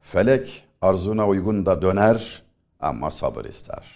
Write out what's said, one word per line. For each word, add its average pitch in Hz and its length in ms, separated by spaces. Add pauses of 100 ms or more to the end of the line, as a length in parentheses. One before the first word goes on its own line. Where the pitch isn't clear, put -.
Felek 127 640 (160)
arzuna 95 480
uygun 98 380
da 90 160
döner 101 600 (380)
ama 69 300
sabır - 340
ister. - 400 (100)